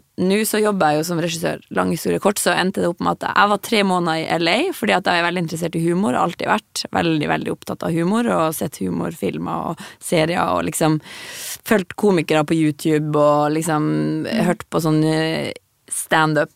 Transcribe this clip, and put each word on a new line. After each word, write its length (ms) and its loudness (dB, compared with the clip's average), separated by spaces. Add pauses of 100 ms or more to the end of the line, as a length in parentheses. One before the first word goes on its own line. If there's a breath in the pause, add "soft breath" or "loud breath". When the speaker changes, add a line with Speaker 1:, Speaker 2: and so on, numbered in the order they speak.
(200)
Speaker 1:
nå 240 2
så 180 0
jobber 300 2
jeg 60 2
jo 60 0
som 140 -2
regissør, 440 -2 (100)
lang 200 0
historie 280 -2
kort, 160 2
så 180 0
endte 300 0
det 60 2
opp 100 -6
med 240 0
at 100 -2
jeg 160 4
var 100 2
tre 240 0
måneder 360 0
i 160 -6
L 140 0
A, 240 0
fordi 240 -2
at 80 -2
jeg 100 2
er 160 2
veldig 140 -2
interessert 300 -6
i 120 0
humor, 260 0
har 140 0
alltid 240 -6
vært 400 -4
veldig, 380 0
veldig 260 -2
opptatt 280 -10
av 120 -2
humor, 320 0
og 260 0
sett 300 -6
humorfilmer 840 -4
og 80 -8 (260 loud breath)
serier, 400 0
og 220 0
liksom 340 0 (640 loud breath)
fulgt 320 0
komikere 500 2
på 140 0
YouTube, 560 0
og 380 4
liksom 720 0
Speaker 2:
Mm. 180 0
Speaker 1:
hørt 260 0
på 120 0
sånn, 240 2
eh, 480 -2 (340)
stand-up, 680 2